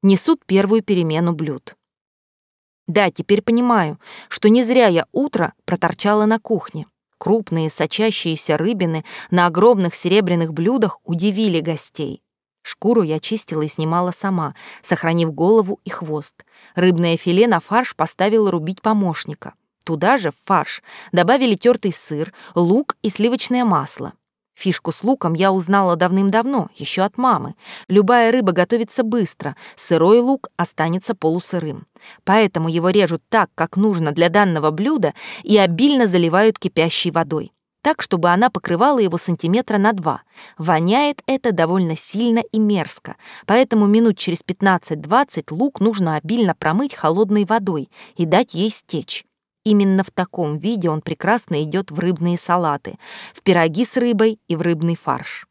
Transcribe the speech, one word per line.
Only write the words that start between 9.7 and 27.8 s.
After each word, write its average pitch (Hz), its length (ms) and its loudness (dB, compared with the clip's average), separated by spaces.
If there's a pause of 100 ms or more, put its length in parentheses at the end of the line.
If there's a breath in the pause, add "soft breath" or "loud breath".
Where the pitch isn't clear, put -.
серебряных 175 560 0
блюдах 190 500 0
удивили 185 560 -2
гостей. 160 640 -8 (460)
Шкуру 226 340 0
я 156 180 -2
чистила 165 420 -4
и 156 60 -4
снимала 165 420 -2
сама, 175 460 -4 (260 loud breath)
сохранив 165 500 0
голову 190 520 2
и 190 60 -12
хвост. 156 540 -10 (300 soft breath)
Рыбное 175 420 2
филе 180 300 2
на 185 140 2
фарш - 340 -2
поставила 202 560 0
рубить 175 320 -4
помощника. 190 720 -4 (300)
Туда 180 340 0
же, 175 140 -4
в - 20 -14 (100)
фарш, - 380 -2 (300 loud breath)
добавили 226 420 2
тертый 233 380 0
сыр, 156 400 -6 (240 loud breath)
лук 180 460 0
и 220 60 0
сливочное 247 560 0
масло. 143 500 -2 (420)
Фишку 175 340 -4
с - 140 -8
луком 196 300 0
я 190 180 2
узнала 185 420 0
давным-давно, 196 800 0
еще - 300 -4
от 202 140 -6
мамы. 240 360 -2 (320 loud breath)